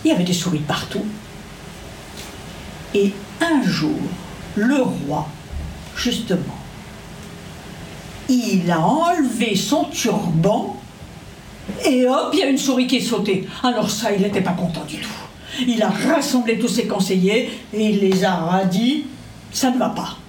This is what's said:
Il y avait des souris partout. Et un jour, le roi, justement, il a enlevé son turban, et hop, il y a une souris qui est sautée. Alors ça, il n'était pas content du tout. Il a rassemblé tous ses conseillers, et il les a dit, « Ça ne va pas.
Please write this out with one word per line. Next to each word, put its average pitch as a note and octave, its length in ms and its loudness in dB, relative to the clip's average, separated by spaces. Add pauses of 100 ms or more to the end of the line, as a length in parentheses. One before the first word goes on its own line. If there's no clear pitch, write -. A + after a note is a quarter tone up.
Il D#4 80 6
y - 20 6
avait F3 100 2
des F3+ 80 0
souris E3+ 280 0
partout. - 440 -4 (1900)
Et G3+ 180 4 (280)
un D#4+ 240 4
jour, D#3 340 0 (560)
le B3+ 260 4
roi, D3 480 -2 (680)
justement, - 600 -2 (1700)
il G3 420 4
a E3 100 4
enlevé A#3+ 760 4
son D#4 280 2
turban, F3+ 920 2 (1080)
et B3+ 220 6
hop, C4+ 260 2
il D4 60 4
y D4 60 4
a C#4 40 2
une C4 100 4
souris B3+ 280 2
qui B3+ 120 2
est - 20 2
sautée. G3+ 480 0 (160)
Alors A3+ 260 2
ça, G#3+ 220 0
il F#3+ 100 4
n'était G3 180 2
pas F3+ 120 0
content E3 320 -2
du - 140 -10
tout. - 100 -8 (580)
Il A3 160 2
a G3+ 60 4
rassemblé B3 720 2
tous A#3+ 80 2
ses G#3+ 180 2
conseillers, G3 640 2 (220)
et G#3+ 180 2
il G3 80 2
les F#3+ 260 4
a F3+ 460 2
dit, « B3+ 360 2 (460)
Ça B3+ 200 2
ne B3+ 60 0
va G3 100 2
pas. - 280 -6 (120)